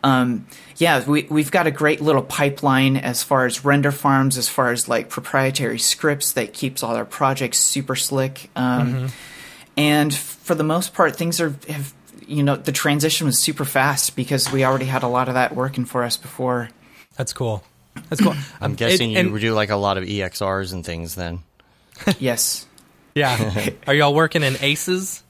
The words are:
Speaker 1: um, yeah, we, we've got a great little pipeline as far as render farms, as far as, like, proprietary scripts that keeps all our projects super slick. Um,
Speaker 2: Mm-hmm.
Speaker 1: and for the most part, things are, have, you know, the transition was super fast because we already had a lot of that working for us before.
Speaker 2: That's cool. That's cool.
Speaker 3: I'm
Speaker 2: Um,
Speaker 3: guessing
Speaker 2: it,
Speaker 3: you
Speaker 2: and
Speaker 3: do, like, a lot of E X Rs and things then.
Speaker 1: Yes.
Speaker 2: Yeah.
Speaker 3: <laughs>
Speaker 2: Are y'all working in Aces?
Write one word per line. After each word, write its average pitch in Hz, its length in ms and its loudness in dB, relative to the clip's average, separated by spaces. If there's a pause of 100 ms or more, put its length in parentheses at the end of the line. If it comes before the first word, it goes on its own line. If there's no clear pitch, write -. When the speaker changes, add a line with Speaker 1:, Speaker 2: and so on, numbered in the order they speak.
Speaker 1:
um, 127 440 2 (300)
yeah, 156 280 4
we, 147 240 2
we've 151 220 0
got 175 160 4
a 156 40 2
great 151 300 0
little 147 220 4
pipeline 135 760 2
as 123 240 -2
far 131 240 2
as 120 180 -2
render 143 280 4
farms, 135 480 2
as 117 100 -2
far 127 220 0
as, 120 180 -2
like, 117 200 -2
proprietary 135 680 -2
scripts - 540 0
that 113 200 -2
keeps - 300 -6
all 117 140 -2
our 110 100 -2
projects 135 540 -2
super 139 360 0
slick. 135 600 -4
Um, 123 380 0
Speaker 2:
Mm-hmm. 127 120 -4 (720)
Speaker 1:
and 147 380 4
for - 400 -4
the 156 80 -2
most 160 320 0
part, 165 200 4
things 170 240 -2
are, 160 140 0 (160)
have, 143 240 -8 (320)
you 147 160 -2
know, 143 140 4
the - 160 -4
transition 151 560 0
was 131 120 2
super 151 260 0
fast 139 500 0
because 131 360 0
we 135 140 2
already 131 200 2
had 131 180 -2
a 123 40 0
lot 123 200 0
of 127 80 -2
that 127 200 2
working 131 300 -2
for 123 180 -2
us 117 140 -2
before. 120 520 -4 (480)
Speaker 2:
That's 131 160 -4
cool. 113 300 -4 (460)
That's 151 120 -2
cool. 196 120 4 (260)
Speaker 3:
I'm 139 120 -2
Speaker 2:
Um, - 40 -4
Speaker 3:
guessing 117 360 2
Speaker 2:
it, - 20 -2
Speaker 3:
you - 60 2 (140)
Speaker 2:
and 107 60 -4
Speaker 3:
do, 113 140 0
like, 107 160 2
a 104 60 2
lot 101 240 2
of 92 100 -4
E 101 140 -2
X - 180 -6
Rs 95 300 -2
and 90 120 -8
things 82 300 -8
then. 85 300 -8 (760)
Speaker 1:
Yes. - 460 -2 (480)
Speaker 2:
Yeah. 110 640 0
Speaker 3:
<laughs> - 100 -12
Speaker 2:
Are 139 60 4
y'all 143 220 4
working 160 260 2
in 135 180 0
Aces? 180 720 -2